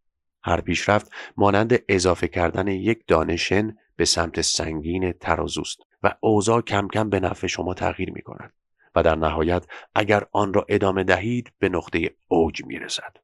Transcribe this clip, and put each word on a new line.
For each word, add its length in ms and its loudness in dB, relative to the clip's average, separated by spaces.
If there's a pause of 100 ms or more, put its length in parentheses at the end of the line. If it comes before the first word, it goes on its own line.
(420)
هر 180 0
پیشرفت 520 0 (240)
مانند 420 4 (100)
اضافه 400 2
کردن 400 -2
یک 380 -2
دانه 300 2
شن 400 -2 (200)
به 80 0
سمت 360 0
سنگین 720 -2
ترازوست 640 -4 (240)
و 180 0
اوضاع 400 2
کم 280 -2
کم 220 -2
به 100 0
نفع 260 -4
شما 280 -4
تغییر 360 -4
می‌کند 420 -16 (420)
و 80 6
در 120 4
نهایت 500 0 (300)
اگر 380 2
آن 220 0
را 140 2
ادامه 360 2
دهید 540 0
به 100 2
نقطه 420 -2 (180)
اوج 360 0
می‌رسد. 600 -10